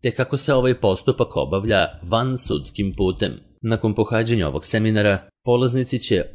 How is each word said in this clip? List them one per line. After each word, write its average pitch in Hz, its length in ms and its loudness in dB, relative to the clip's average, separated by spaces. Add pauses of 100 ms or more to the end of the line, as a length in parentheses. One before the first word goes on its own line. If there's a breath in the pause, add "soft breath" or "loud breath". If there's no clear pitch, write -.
te 120 100 -2
kako 131 260 -2
se 143 160 0
ovaj 127 200 4
postupak - 640 0
obavlja 95 500 0 (160)
vansudskim 101 920 -2
putem. 95 360 0 (340)
Nakon 110 280 0
pohađanja 113 520 0
ovog 67 180 -4
seminara, 107 640 2 (160)
polaznici 127 560 2
će 92 240 0 (120)